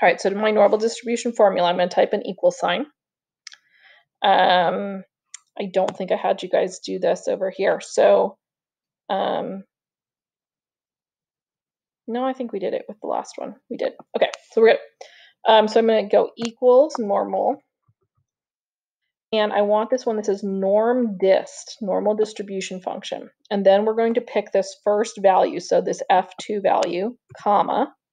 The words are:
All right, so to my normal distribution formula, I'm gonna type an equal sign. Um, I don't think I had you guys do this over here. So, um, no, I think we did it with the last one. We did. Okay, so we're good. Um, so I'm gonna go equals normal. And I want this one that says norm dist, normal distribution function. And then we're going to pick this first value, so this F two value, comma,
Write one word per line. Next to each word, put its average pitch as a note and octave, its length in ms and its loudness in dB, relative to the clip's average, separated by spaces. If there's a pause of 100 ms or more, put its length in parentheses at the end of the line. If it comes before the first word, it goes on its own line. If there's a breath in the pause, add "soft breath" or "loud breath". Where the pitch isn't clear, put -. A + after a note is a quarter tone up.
All G#3 80 4
right, - 100 2
so G3 100 -2
to G3 60 -2
my G#3+ 160 0
normal G#3 260 4
distribution A#3 540 -4
formula, F#3 380 2
I'm F#3 80 0
gonna F3+ 100 2
type - 240 0
an G3+ 160 -4
equal F3+ 240 0
sign. F3 300 -2 (1400 soft breath)
Um, F#3+ 840 2 (520)
I G3+ 160 -6
don't F#3+ 220 -2
think F#3 160 -6
I G3+ 60 0
had F#3+ 260 -4
you F3+ 60 -10
guys F#3 360 -2
do F#3+ 140 -8
this F#3 300 -2
over F#3+ 200 -4
here. - 300 -2
So, G3+ 580 2 (720)
um, G3 540 -6 (2500)
no, A#3+ 200 -4
I C4 80 -2
think B3 180 -10
we G3 80 -6
did - 140 -4
it - 120 -6
with - 140 -18
the - 80 -12
last - 300 -6
one. - 180 -12 (140)
We - 80 -10
did. - 160 -4 (240)
Okay, - 120 0 (220)
so - 80 -2
we're A3 120 6
good. F#3 80 2 (680 loud breath)
Um, G#3+ 220 6
so A3+ 100 2
I'm A3+ 80 2
gonna G#3+ 220 0
go G3+ 260 2
equals B3 640 2
normal. G3+ 600 -2 (1700)
And G#3+ 180 2
I G#3 120 2
want G#3+ 260 0
this B3+ 160 -2
one A3+ 100 -2
that G#3 100 -6
says G3+ 160 -2
norm G#3 800 0
dist, - 600 0
normal G3 340 -2
distribution G3 640 -6
function. - 480 -10 (220)
And G3 140 0
then G3 180 6
we're A3 100 0
going A3+ 200 0
to A#3+ 80 0
pick G#3 320 -4
this - 320 -2
first G#3 360 0
value, F#3+ 380 4
so F3+ 220 0
this F#3 280 -4
F F#3+ 220 2 (100)
two G#3 200 -6
value, F#3 560 -2 (200)
comma, G#3 560 0 (200)